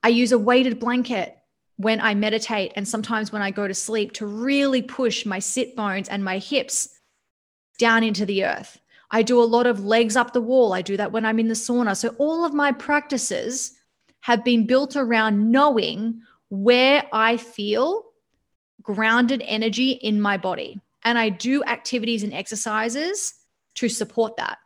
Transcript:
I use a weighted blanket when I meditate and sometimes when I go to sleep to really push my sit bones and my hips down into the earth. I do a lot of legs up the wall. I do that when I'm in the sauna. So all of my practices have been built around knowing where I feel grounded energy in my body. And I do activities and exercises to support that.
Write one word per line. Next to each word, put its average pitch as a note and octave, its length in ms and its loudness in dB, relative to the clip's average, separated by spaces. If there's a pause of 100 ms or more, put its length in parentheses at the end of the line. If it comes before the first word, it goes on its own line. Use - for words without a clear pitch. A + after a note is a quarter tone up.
I A3 60 4
use A#3+ 220 4
a B3 80 6
weighted B3 400 2
blanket A#3+ 600 -4 (400)
when A3 240 0
I G3 120 2
meditate G#3+ 640 -2
and G3+ 100 -6
sometimes G#3+ 460 -4
when G#3+ 80 -6
I G3 100 -2
go G3+ 160 -4
to F#3+ 60 -4
sleep G#3+ 400 -4
to A3 140 -10
really C4 560 0
push B3 420 -2
my G3 140 -4
sit B3+ 360 -4
bones G3 360 -4
and G3+ 120 -4
my F#3+ 140 -2
hips - 540 -4 (880)
down A3+ 260 4
into G#3 220 -2
the F#3+ 180 -2
earth. - 340 -6 (320)
I A3+ 120 2
do A#3+ 200 4
a - 20 6
lot A#3 220 4
of G3+ 180 0
legs A3 320 2
up B3 160 2
the B3 80 2
wall. A#3 320 4
I F#3 100 -2
do G3 140 -4
that G#3 160 -4
when A3 120 -2
I'm A3 160 2
in A3+ 80 2
the A3+ 60 0
sauna. A3+ 420 0
So A#3 120 -2 (100)
all D#4+ 260 0
of D4 100 -2
my C#4+ 180 2
practices C#4 1000 -4 (480)
have A#3+ 240 0
been A#3 220 4
built C4+ 300 2
around A3 540 2
knowing A3+ 680 2 (280)
where B3 640 4
I A3+ 240 2
feel A#3 680 -2 (800)
grounded A3+ 640 2
energy A3+ 480 0
in G#3 280 0
my G3+ 160 0
body. F#3+ 440 -6 (240)
And A#3 140 2
I A3 120 0
do B3 340 -2
activities A#3 580 -4
and G#3 100 -6
exercises A3+ 1000 -6 (400)
to A#3+ 140 -2
support A3 480 -4
that. A#2+ 300 -6